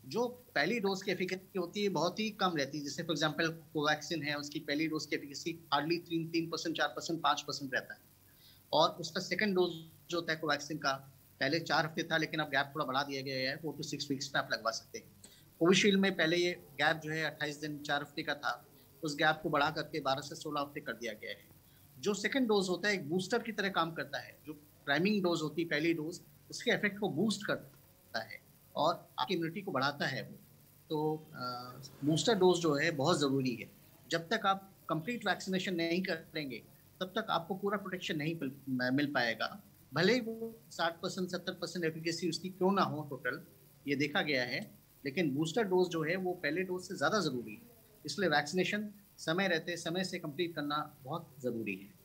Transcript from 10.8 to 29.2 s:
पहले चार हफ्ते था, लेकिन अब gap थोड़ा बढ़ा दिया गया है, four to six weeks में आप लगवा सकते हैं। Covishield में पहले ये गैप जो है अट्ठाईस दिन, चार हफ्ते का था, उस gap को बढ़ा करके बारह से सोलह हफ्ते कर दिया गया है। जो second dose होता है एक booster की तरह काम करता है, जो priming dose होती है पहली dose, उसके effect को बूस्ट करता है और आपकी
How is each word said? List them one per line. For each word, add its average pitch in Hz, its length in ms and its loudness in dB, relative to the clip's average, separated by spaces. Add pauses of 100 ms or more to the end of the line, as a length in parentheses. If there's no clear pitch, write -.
पहले 143 200 2
चार 160 260 2
हफ्ते 160 180 -2
था, 160 140 0
लेकिन 156 220 0
अब 151 80 -2
gap 139 280 0
थोड़ा 151 100 0
बढ़ा 131 180 0
दिया 139 180 -4
गया 131 300 -2
है, 139 80 -6
four 151 140 -6
to - 80 -10
six 151 180 -6
weeks 135 360 -4
में 160 60 2
आप - 120 -6
लगवा 110 180 0
सकते - 260 -10
हैं। - 80 -12 (540)
Covishield 190 400 8
में 190 180 4
पहले 170 200 4
ये 175 140 4
गैप 160 460 0
जो 151 140 -6
है 160 120 -2
अट्ठाईस 147 380 -4
दिन, 151 180 -6
चार 147 220 0
हफ्ते 147 220 -8
का 147 120 -2
था, - 300 -4 (380)
उस 147 120 -2
gap 160 280 4
को 175 60 0
बढ़ा 147 220 4
करके 156 280 -4
बारह 139 220 0
से 156 140 -10
सोलह 147 260 -4
हफ्ते 143 180 -6
कर 123 140 -8
दिया 110 200 -6
गया 101 160 -10
है। - 180 -12 (520)
जो 196 140 0
second 214 340 2
dose 196 220 4
होता 180 180 2
है 208 60 4
एक 147 160 -2
booster 185 300 2
की 226 120 -4
तरह 196 180 0
काम 165 220 2
करता 143 280 -6
है, - 260 -14
जो 151 80 -10 (320)
priming 180 380 4
dose 170 180 2
होती 151 200 -2
है 165 60 -2
पहली 160 260 2
dose, 151 280 -4 (280)
उसके - 220 -2
effect 190 280 0
को 202 100 0
बूस्ट 190 380 0
करता - 720 -8
है - 220 -10 (340)
और 160 340 2 (100)
आपकी 127 140 0